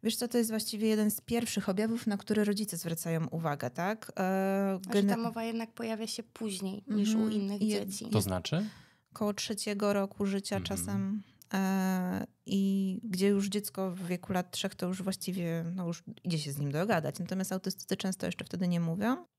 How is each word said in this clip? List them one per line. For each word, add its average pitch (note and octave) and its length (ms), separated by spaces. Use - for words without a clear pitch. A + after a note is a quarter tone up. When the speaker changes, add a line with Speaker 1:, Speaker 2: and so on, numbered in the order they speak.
Speaker 1:
Wiesz A3+ 140
co, A#3+ 120
to A#3+ 100
jest A3+ 120
właściwie A3 380
jeden G#3+ 220
z - 100
pierwszych A#3 480
objawów, A3 380
na G3+ 100
który G#3+ 280
rodzice G3+ 320
zwracają E3 500
uwagę, D3+ 440
tak? G#3 460
E, F#3+ 640
Speaker 2:
A - 40
że G3+ 80
Speaker 1:
gene- G3+ 80
Speaker 2:
ta A#3 60
mowa A3+ 280
jednak A3+ 280
pojawia A3+ 340
się A3 160
później F#3+ 680
niż G#3 260
u A3 40
Speaker 1:
Mhm. A3 140
Speaker 2:
innych G3+ 300
Speaker 1:
Je- G#3 240
Speaker 2:
dzieci. G3 200
Speaker 3:
To G#3 140
znaczy? G2 460
Speaker 1:
Koło G#3 220
trzeciego G#3 580
roku G3+ 340
życia G2 300
Speaker 3:
Mhm. F2+ 220
Speaker 1:
czasem. G3 440
E, F#3+ 720
i G3 580
gdzie G3 240
już G3+ 200
dziecko F#3+ 420
w F3+ 160
wieku F3+ 260
lat F#3 180
trzech - 240
to - 120
już F#3 160
właściwie, F3 600
no F3+ 120
już E3+ 160
idzie E3 140
się D3 140
z C#3+ 60
nim C#3+ 140
dogadać. E3+ 460
Natomiast F#3+ 340
autystycy F#3+ 440
często F#3+ 300
jeszcze - 180
wtedy F3+ 240
nie F3 120
mówią. G3+ 440